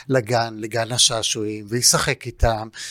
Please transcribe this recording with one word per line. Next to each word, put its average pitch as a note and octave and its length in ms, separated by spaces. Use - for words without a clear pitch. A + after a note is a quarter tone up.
לגן, A#2 480
לגן A2+ 340
השעשועים, G#2+ 800
וישחק B2+ 560
איתם, A2+ 420